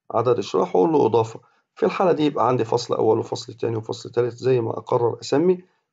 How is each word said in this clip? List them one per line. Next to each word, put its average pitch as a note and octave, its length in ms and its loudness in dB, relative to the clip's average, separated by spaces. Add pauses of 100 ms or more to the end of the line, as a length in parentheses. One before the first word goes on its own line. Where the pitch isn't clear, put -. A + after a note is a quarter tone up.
(120)
عدد A#2+ 260 2
الشرايح، F3+ 380 -2
وأقول F3+ 160 4
له C#3 140 4
إضافة. A2+ 340 0 (360)
في - 100 0
الحالة F#3 260 2
دي D3+ 140 2
يبقى C#3 220 0
عندي B2 180 0
فصل - 280 -2
أول A2+ 260 2
وفصل A2+ 340 -8
تاني A2+ 240 -6
وفصل A2 320 -10
تالت A#2+ 240 -2
زي B2 280 0
ما A2+ 80 -4
أقرر A#2 520 -2
أسمي F3+ 420 0 (300)